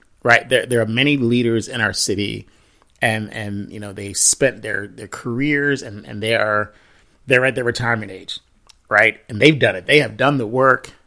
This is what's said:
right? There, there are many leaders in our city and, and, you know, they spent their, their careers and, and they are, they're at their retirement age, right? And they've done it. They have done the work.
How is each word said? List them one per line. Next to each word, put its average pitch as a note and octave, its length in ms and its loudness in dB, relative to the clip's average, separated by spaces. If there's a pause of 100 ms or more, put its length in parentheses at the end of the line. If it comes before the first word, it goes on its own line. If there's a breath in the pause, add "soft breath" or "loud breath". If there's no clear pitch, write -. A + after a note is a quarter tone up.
(220)
right? A#2 260 4
There, B2 160 2
there A#2+ 160 0
are A2 60 2
many C3 300 2
leaders A#2 520 2
in B2 120 -8
our G#2+ 120 2
city G#2 560 -4 (540 soft breath)
and, A2 300 -2
and, G#2 380 -10
you G#2+ 100 -14
know, G2+ 120 -12
they G2+ 200 -10
spent - 500 0
their, G#2 260 -6
their G#2 200 -18
careers C#3+ 760 -2
and, G#2 240 -14
and G#2+ 160 -10
they A2 120 0
are, G#2+ 380 0 (540 soft breath)
they're B2+ 180 4
at C3 100 0
their B2+ 100 -4
retirement A#2 460 -2
age, F#2 300 -14 (480)
right? G#2+ 400 2
And G#2 120 -8
they've D3 180 6
done A2 180 2
it. F2+ 100 -10
They D3 120 4
have A2+ 180 -2
done C3+ 220 2
the A#2 80 -2
work. B2+ 460 2 (140)